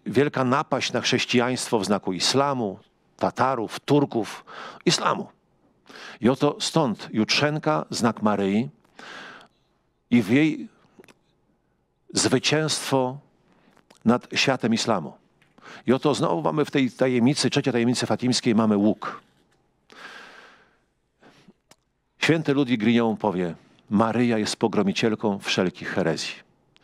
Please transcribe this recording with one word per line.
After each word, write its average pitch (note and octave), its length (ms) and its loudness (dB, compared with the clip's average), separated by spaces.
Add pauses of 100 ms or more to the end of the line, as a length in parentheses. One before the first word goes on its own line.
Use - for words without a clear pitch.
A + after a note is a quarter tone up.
wielka C3 380 0
napaść C3 480 0
na A#2 80 -2
chrześcijaństwo A#2+ 800 0
w G2 60 -2
znaku G2 280 0
islamu, B2 680 -2 (380)
Tatarów, A#2+ 640 -2
Turków, C3 640 0 (400)
islamu. F3 440 0 (920)
I G#2+ 80 4
oto D3 320 2
stąd - 520 0
jutrzenka, D3+ 800 0
znak G#2+ 320 -2
Maryi G2+ 460 0 (1400)
i A#2+ 120 4
w F#2+ 80 -2
jej D3 380 2 (1400)
zwycięstwo C3+ 1080 0 (840)
nad A#2+ 300 2
światem B2+ 400 0
islamu. G2+ 380 -2 (760)
I A2+ 60 4
oto C3+ 220 2
znowu E3 280 -2
mamy D#3 220 2
w - 60 -12
tej C3+ 200 2
tajemnicy, B2+ 600 2
trzeciej C3+ 220 0
tajemnicy A#2+ 340 0
fatimskiej, A#2+ 480 0
mamy G#2+ 220 4
łuk. - 440 0 (3000)
Święty D#3 360 2
Ludwik B2 260 0
Grignon A#2 360 2
powie, F2+ 380 -2 (360)
Maryja A2+ 480 2
jest G#2+ 180 -4
pogromicielką G#2+ 800 0
wszelkich - 500 -4
herezji. - 460 -4 (500)